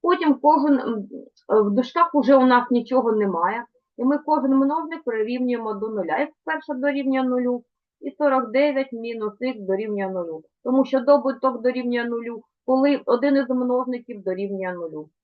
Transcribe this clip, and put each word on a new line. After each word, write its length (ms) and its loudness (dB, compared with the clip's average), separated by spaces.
Потім 400 2
кожен, 400 4
м, 280 -6
в 220 4
дужках 440 0
уже 220 6
у 100 6
нас 240 4
нічого 420 0
немає, 520 0
і 80 -6
ми 140 2
кожен 380 0
множник 480 0
прирівнюємо 720 -2
до 140 -6
нуля. 280 -4
Х 160 -2
перше 300 -6
дорівнює 480 -2
нулю, 420 -2
і 100 -10
сорок 400 0
дев'ять 420 0
мінус 480 -8
х 180 -4
дорівнює 500 -4
нулю. 360 -8
Тому 200 2
що 160 0
добуток 640 2
дорівнює 420 -2
нулю, 400 -8
коли 420 2
один 300 2
із 140 0
множників 720 -2
дорівнює 520 -4
нулю. 360 -12